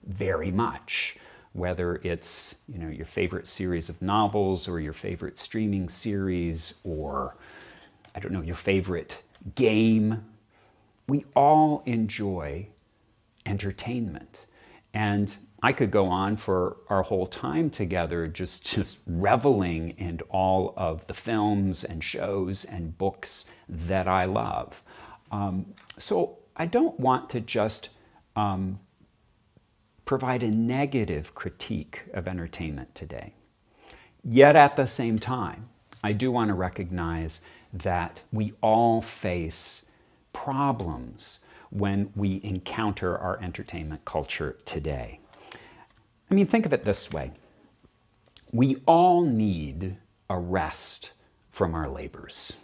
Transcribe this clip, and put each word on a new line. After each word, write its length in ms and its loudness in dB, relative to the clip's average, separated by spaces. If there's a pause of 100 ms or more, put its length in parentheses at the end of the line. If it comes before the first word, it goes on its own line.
very 440 -2
much, 680 -4 (340)
whether 440 -2
it's, 580 -8 (120)
you 120 -12
know, 100 -8
your 160 -10
favorite 420 -4
series 440 -4
of 100 -14
novels 680 2
or 140 -4
your 140 -6
favorite 440 -8
streaming 520 -2
series 840 -4 (100)
or, 540 -6 (760)
I 60 -10
don't 120 -6
know, 80 -2
your 160 -6
favorite 680 0 (320)
game. 720 4 (800)
We 200 -2 (100)
all 480 6
enjoy 840 -2 (760)
entertainment. 1000 -6 (480)
And 420 0 (240)
I 120 4
could 180 0
go 180 4
on 280 0
for 400 0 (140)
our 120 4
whole 240 -2
time 440 -2
together, 580 -2
just, 380 -8
just 400 -4
reveling 920 2
in 320 -6
all 480 0
of 300 -4
the 80 -10
films 680 0
and 200 -8
shows 600 -4
and 340 -8
books 480 -6 (200)
that 400 -2
I 200 4
love. 580 -4 (480)
Um, 400 -4 (260)
so 380 -2 (180)
I 120 -4
don't 340 2
want 300 2
to 100 -4
just, 480 -2 (480)
um, 420 0 (1300)
provide 380 0
a 80 2
negative 840 0
critique 680 -8 (100)
of 160 -6
entertainment 640 -8
today. 380 -12 (880)
Yet 340 10
at 200 10
the 100 4
same 320 0
time, 520 -4 (340)
I 80 2
do 180 2
want 180 2
to 60 2
recognize 840 -4 (320)
that 480 -2 (100)
we 300 -2
all 400 4
face 840 -6 (480)
problems 1040 -4 (300)
when 440 0
we 300 0
encounter 720 -2
our 260 -4
entertainment 600 -10
culture 640 -6
today. 540 -8 (1080)
I 40 6
mean, 120 8
think 200 2
of 60 0
it 120 2
this 280 -2
way. 200 -6 (1160)
We 360 2
all 360 8
need 760 0 (300)
a 100 -2
rest 720 -4 (380)
from 240 2
our 140 0
labors 760 -12